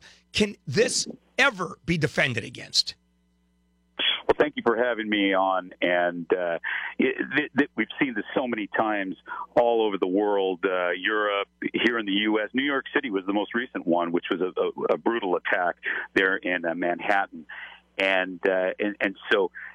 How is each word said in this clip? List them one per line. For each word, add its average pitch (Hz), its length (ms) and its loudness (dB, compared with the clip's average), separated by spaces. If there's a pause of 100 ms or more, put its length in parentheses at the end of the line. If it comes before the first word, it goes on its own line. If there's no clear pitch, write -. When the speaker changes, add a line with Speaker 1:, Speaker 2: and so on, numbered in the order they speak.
(320)
Speaker 1:
can 208 240 0 (120)
this - 400 2 (320)
ever 196 480 0
be 175 100 2
defended 139 460 0
against? - 500 -4 (1040)
Speaker 2:
Well, - 400 0
thank 147 180 2
you 262 80 -4
for 117 120 4
having 113 340 0
me 101 240 4
on. 92 380 2 (100)
And, 87 500 2
uh, 87 280 0 (400)
it, 127 160 2 (200)
th-, 147 220 0
th-, 143 180 2
we've 110 120 0 (120)
seen 135 140 0
this 107 120 -4 (100)
so 135 120 0
many 107 200 -4 (100)
times 104 380 0 (440)
all 117 220 4
over 104 160 0
the 95 100 0
world, 98 580 2
uh, 90 260 0
Europe, 101 560 0 (260)
here 117 240 0
in 110 80 -4
the 98 60 -2
U 107 280 2
S. 104 140 -4
New 127 100 0
York 139 300 -2
City 139 160 -2
was 95 160 -2
the 98 80 -2
most 101 220 -2
recent 117 320 -6
one, 85 240 0
which 85 180 -2
was 90 120 0
a, 92 200 -2
a, - 320 -2
a 87 40 0
brutal 101 400 -2
attack 87 400 0 (360)
there 95 220 4
in, 90 280 -2
uh, 82 120 0
Manhattan. 90 720 -2 (500)
And, 92 500 2
uh, 92 300 4
and, 104 220 -2
and 101 160 0 (160)
so 101 200 4 (240)